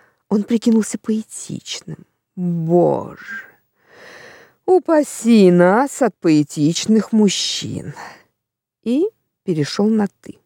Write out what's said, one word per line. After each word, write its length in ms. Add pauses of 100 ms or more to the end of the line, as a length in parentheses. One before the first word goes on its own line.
(300)
Он 140
прикинулся 540
поэтичным. 1080 (300)
Боже! 1080 (1200)
Упаси 880
нас 500
от 160
поэтичных 960
мужчин. 840 (880)
И 260 (340)
перешёл 460
на 180 (140)
«ты». 240